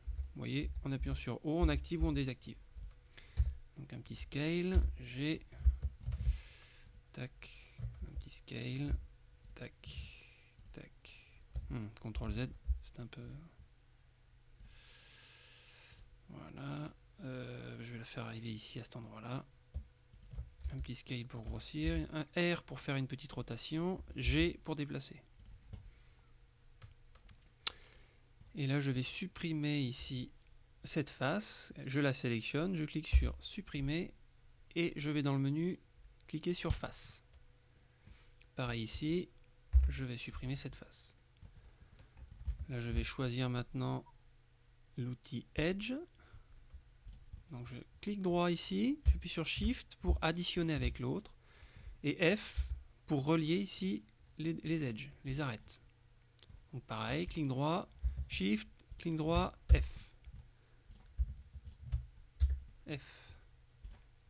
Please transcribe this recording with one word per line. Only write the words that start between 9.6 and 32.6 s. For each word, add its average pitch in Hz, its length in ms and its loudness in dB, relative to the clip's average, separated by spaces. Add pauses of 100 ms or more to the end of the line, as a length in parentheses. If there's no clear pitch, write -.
tac. - 580 -14 (400)
Hmm, 113 180 -4 (140)
contrôle 110 300 -2
Z, 120 160 0 (360)
c'est - 180 -12
un 117 60 -8
peu, 120 200 -12 (3000)
voilà, 147 640 -8 (320)
euh, 123 560 -8
je 117 100 -8
vais 117 80 -8
la 113 60 -10
faire 120 180 -8
arriver 113 300 -6
ici 107 260 -4
à 117 60 -8
cet - 100 -12
endroit-là. 117 500 -8 (1300)
Un 135 80 -4
petit 123 160 -4
scale 123 300 -4
pour 120 180 -8
grossir, 151 720 0
un 151 120 -2 (100)
R 175 280 4
pour 135 160 -8
faire 139 160 0
une 135 100 2
petite 131 260 -6
rotation, 156 720 -2 (120)
G 147 480 4
pour 156 120 -2
déplacer. 143 460 -6 (3250)
Et 151 100 0
là, 139 140 4
je 139 100 2
vais 127 140 2
supprimer 147 800 -2
ici 127 500 -4 (520)
cette - 280 -2
face, - 640 -2 (120)
je 135 140 2
la 143 120 6
sélectionne, 131 640 0